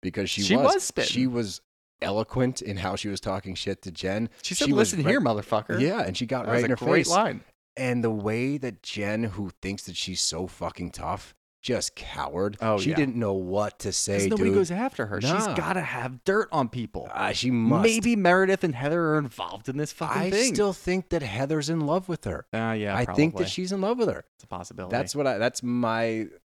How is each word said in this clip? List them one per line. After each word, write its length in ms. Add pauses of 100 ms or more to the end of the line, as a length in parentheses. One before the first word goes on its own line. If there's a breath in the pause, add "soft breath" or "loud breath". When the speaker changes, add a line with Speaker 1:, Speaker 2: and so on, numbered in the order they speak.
Speaker 1:
because 280
she 120
Speaker 2:
She 140
Speaker 1:
was, 180
Speaker 2:
was 100
spitting. 260
Speaker 1:
she 160
was 360 (380)
eloquent 640
in 140
how 180
she 140
was 120
talking 360
shit 260
to 80
Jen. 380 (140 loud breath)
Speaker 2:
She 120
said, 120
Speaker 1:
She 60
was 200
Speaker 2:
"Listen 120
Speaker 1:
right 60
Speaker 2:
here, 100
motherfucker." 600
Speaker 1:
Yeah, 220
and 140
she 100
got 200
Speaker 2:
That 60
Speaker 1:
right 60
Speaker 2:
was 60
Speaker 1:
in 80
Speaker 2:
a 40
Speaker 1:
her 100
Speaker 2:
great 200
Speaker 1:
face. 40
Speaker 2:
line. 320 (340)
Speaker 1:
And 280
the 60
way 480
that 240
Jen, 420
who 260 (100)
thinks 240
that 120
she's 260
so 240
fucking 460
tough, 420 (280)
just 340
cowered. 640
Speaker 2:
Oh, 180
Speaker 1:
She 120
Speaker 2:
yeah. 60
Speaker 1:
didn't 200
know 180
what 460
to 120
say, 280
Speaker 2:
'Cause 80
nobody 220
Speaker 1:
dude. 40
Speaker 2:
goes 160
after 360
her. 140
She's 100
Speaker 1:
Nah. 240
Speaker 2:
gotta 280
have 420
dirt 280
on 160
people. 440
Speaker 1:
Ah, 200
she 180
must. 320
Speaker 2:
Maybe 320
Meredith 500
and 100
Heather 400
are 40
involved 500
in 80
this 160
fucking 300
Speaker 1:
I 80
Speaker 2:
thing. 240
Speaker 1:
still 180
think 380
that 120
Heather's 460
in 120
love 280
with 160
her. 300
Speaker 2:
Uh, 240
yeah, 180
Speaker 1:
I 80
think 300
that 40
Speaker 2:
probably. 120
Speaker 1:
she's 220
in 80
love 180
with 100
her. 160 (120)
Speaker 2:
It's 80
a 20
possibility. 500
Speaker 1:
That's 200
what 100
I, 120
that's 240
my 680 (180)